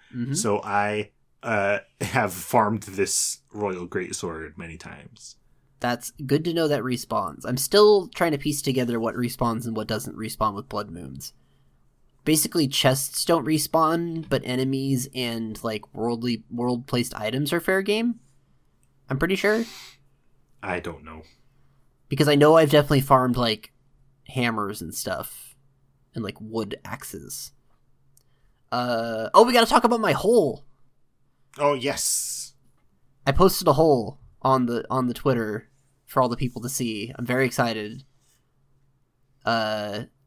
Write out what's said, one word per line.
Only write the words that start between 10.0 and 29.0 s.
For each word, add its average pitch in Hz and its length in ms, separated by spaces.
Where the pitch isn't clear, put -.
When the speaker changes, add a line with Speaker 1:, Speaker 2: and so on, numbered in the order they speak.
Speaker 1:
respawn 107 400
with 101 140
blood 104 220
moons. 69 420
Basically, 156 440
chests - 580
don't 160 220
respawn, 160 840
but 175 160
enemies 135 680
and, 117 480
like, 110 280
worldly, 117 600
world-placed 120 640
items 113 360
are 170 80
fair 190 220
game. 220 380
I'm 135 80
pretty 165 180
sure. 214 300
Speaker 2:
I 90 180
don't 85 240
know. 80 200
Speaker 1:
Because 143 180
I 147 80
know 151 220
I've 160 120
definitely 147 320
farmed, 127 360
like, 117 360
hammers 110 560
and 78 100
stuff. - 640
And, 123 100
like, 98 160
wood 110 360
axes. - 680
Uh, 117 600